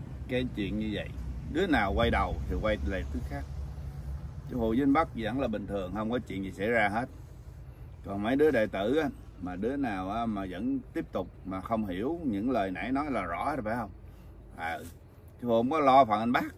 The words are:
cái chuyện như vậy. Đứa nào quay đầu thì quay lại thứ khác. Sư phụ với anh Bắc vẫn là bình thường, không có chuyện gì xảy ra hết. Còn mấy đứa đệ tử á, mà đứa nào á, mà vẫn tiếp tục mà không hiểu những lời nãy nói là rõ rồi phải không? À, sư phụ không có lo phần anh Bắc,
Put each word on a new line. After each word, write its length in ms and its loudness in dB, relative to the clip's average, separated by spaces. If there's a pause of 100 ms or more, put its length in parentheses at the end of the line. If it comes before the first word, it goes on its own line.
(280)
cái 180 0 (100)
chuyện 220 0
như 140 -2
vậy. 160 -4 (440)
Đứa 140 2
nào 300 4
quay 140 6
đầu 240 2 (140)
thì 140 0
quay 240 2
lại 160 -2 (100)
thứ 160 -2
khác. 140 -6 (1080)
Sư 80 -4
phụ 100 2
với 140 4
anh 100 6
Bắc 220 6
vẫn 260 -2
là 80 0
bình 180 -2
thường, 280 -4
không 160 -2
có 80 0
chuyện 260 -6
gì 80 -6
xảy 160 -2
ra 200 4
hết. 180 0 (1000)
Còn 180 -4
mấy 140 2
đứa 140 8
đệ 160 4
tử 300 2
á, 120 2 (340)
mà 140 -6
đứa 200 -2
nào 340 -2
á, 160 -2
mà 240 -2
vẫn 280 -2 (140)
tiếp 200 -4
tục 160 -2 (160)
mà 160 -6
không 260 -2
hiểu 380 -2
những 260 0
lời 200 2
nãy 220 -4
nói 180 0
là 120 0
rõ 340 -2
rồi 80 -4
phải 120 -2
không? 140 -4 (640)
À, 220 -4 (640)
sư 80 -4
phụ 100 6
không 120 4
có 80 2
lo 260 10
phần 160 4
anh 120 2
Bắc, 260 2